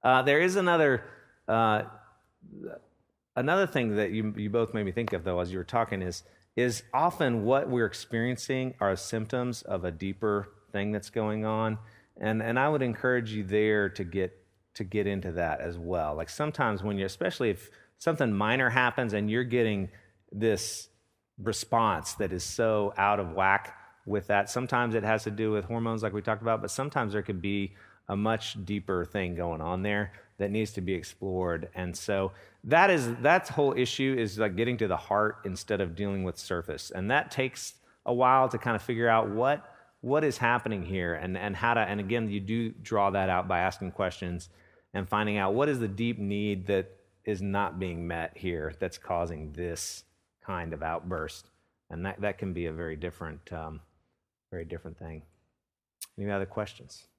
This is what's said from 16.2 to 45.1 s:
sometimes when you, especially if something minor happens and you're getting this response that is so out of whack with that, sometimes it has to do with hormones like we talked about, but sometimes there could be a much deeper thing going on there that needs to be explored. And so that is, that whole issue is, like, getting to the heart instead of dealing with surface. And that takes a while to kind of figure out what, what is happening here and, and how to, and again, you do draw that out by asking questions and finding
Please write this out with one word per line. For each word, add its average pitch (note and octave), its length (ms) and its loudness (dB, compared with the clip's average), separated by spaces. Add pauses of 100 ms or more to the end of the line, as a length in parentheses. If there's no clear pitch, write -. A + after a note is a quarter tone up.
sometimes C3+ 520 -2
when G2+ 160 -2
you, G2 80 0
especially A#2 460 -2
if - 180 -6 (300)
something C#3+ 340 0
minor A2+ 380 4
happens B2 420 2
and G#2 160 0
you're A#2+ 140 2
getting A2+ 460 0 (420)
this G#2 580 -2 (480)
response G#2+ 800 0
that F#2 180 -2
is F2 100 -4
so G#2+ 540 0
out G2+ 220 4
of F2 140 -4
whack F#2+ 420 4 (320)
with G2 200 -2
that, G2+ 220 4
sometimes B2 460 0
it G#2+ 80 2
has A2 220 2
to A2+ 60 -2
do G#2+ 200 -2
with G#2 140 0
hormones A2+ 360 -2
like G#2 120 -2
we G2+ 100 -4
talked A2 180 -2
about, A2+ 180 0
but G2 120 -6
sometimes C3+ 420 -2
there G#2 80 0
could F#2+ 180 -4
be G2 360 -2 (340)
a G2+ 60 -2
much G#2+ 500 -2
deeper F#2+ 400 -2
thing F2+ 300 -2
going E2+ 260 -4
on F2+ 220 -2
there G#2 280 0 (280)
that G2+ 100 0
needs G#2 220 -2
to G2 100 -6
be F#2 120 -2
explored. F2+ 840 -4
And F2+ 200 -6
so F#2+ 360 -2 (320)
that E3+ 260 6
is, C3 280 2
that D#3+ 320 4
whole C#3+ 280 2
issue C3+ 400 0
is, G#2+ 220 -2
like, G#2 160 2
getting A#2 220 0
to G#2+ 100 2
the F2+ 100 0
heart G#2+ 480 2
instead G2 360 -2
of E2+ 140 -2
dealing G2 280 -2
with F2+ 160 -4
surface. E2+ 500 -6
And G2 220 -2
that D3 180 2
takes - 460 -4 (320)
a A#2+ 60 0
while B2+ 360 6
to A#2+ 80 -4
kind A#2 180 0
of - 60 -2
figure A#2 260 0
out A2+ 220 6
what, B2 420 0 (300)
what C#3 220 2
is C#3 140 2
happening A#2 460 2
here F2 320 -2
and, F2+ 200 -4
and F#2+ 200 -4
how A#2 180 2
to, A2+ 80 4
and G2+ 180 0
again, A2 300 -2
you G2+ 100 -4
do A2+ 300 -4
draw G2+ 400 0
that F#2+ 200 2
out F2+ 180 2
by F2+ 120 0
asking F#2 320 -2
questions F2 560 -4 (460)
and F#2+ 160 -4
finding G#2 280 2